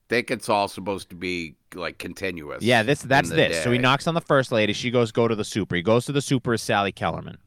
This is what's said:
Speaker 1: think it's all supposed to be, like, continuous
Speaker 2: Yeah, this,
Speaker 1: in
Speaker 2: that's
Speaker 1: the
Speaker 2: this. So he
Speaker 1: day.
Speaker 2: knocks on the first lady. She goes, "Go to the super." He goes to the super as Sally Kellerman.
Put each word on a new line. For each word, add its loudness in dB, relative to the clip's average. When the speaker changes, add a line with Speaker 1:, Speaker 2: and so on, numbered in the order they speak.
Speaker 1:
think 0
it's -6
all 2
supposed -8
to -18
be, -6
like, -8
continuous -8
Speaker 2:
Yeah, 4
this, 2
Speaker 1:
in -12
Speaker 2:
that's 4
Speaker 1:
the -2
Speaker 2:
this. 2
So 2
he 2
Speaker 1:
day. 0
Speaker 2:
knocks 2
on -2
the -2
first 2
lady. 2
She -4
goes, 2
"Go 4
to 0
the -4
super." -2
He 0
goes 4
to -8
the 0
super 0
as -2
Sally 0
Kellerman. -6